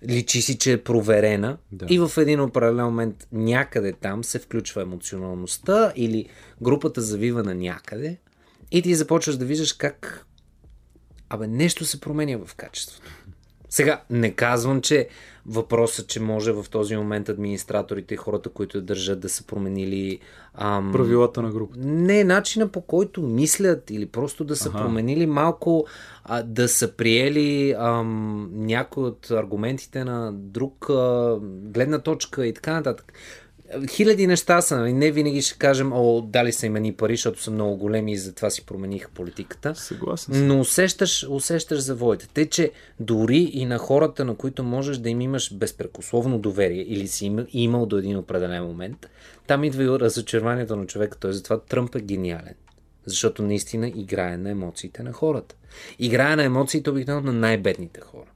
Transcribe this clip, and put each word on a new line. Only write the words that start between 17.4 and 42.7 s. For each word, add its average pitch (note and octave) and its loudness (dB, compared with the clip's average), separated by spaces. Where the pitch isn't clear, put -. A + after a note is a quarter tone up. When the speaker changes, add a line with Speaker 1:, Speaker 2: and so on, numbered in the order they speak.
Speaker 1:
и G2+ -6
хората, G#2 -4
които G2+ -6
държат, F#2+ -4
да F#2 -8
са - -6
променили, G2 -4
ам, G2+ 0
Speaker 2:
Правилата A#2+ 4
на A2+ -2
групата. A2 -6
Speaker 1:
Не, F3+ 4
начина, G3+ 2
по F#3+ -6
който F#3+ 0
мислят, D3+ 2
или G#2+ -4
просто C#3 -4
да D3+ -2
са C#3+ -4
Speaker 2:
Аха. F#2+ -6
Speaker 1:
променили A#2 0
малко, D#3+ 2
а, A#2+ -4
да A#2 2
са A#2+ 2
приели, C#3 4
ам, A2 -2
някои A2+ -2
от A#2+ -6
аргументите A2 -4
на A#2 -4
друг, G2+ -8
а, B2 2
гледна G#2+ -2
точка D3 -4
и A2+ -2
така - -6
нататък. D3 -4
Хиляди G#3 4
неща F3 6
са, D#3 2
нали? A#2+ 2
Не D3 4
винаги D3 0
ще - -2
кажем: C3+ 4
„О, A#2+ 4
дали A#2+ 2
са - -4
им G#2+ 0
едни G#2+ -2
пари, A2 0
защото A#2 -2
са A2 -6
много G#2 -2
големи G#2+ -2
и G#2 -4
затова F#2+ -4
си - -6
промениха F#2+ -8
политиката.“ F2+ -10
Speaker 2:
Съгласен - -6
съм. C#3 4
Speaker 1:
Но C#3 6
усещаш, F#3 2
усещаш D#3 -2
завоите. A#2+ 0
Те, D3 2
че D#3 2